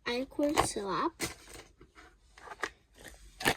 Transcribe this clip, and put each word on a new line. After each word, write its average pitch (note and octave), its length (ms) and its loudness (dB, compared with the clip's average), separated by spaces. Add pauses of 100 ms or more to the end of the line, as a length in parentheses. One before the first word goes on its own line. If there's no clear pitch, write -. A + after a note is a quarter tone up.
알콜 C4+ 480 2
스왑, A#3+ 600 2 (2500)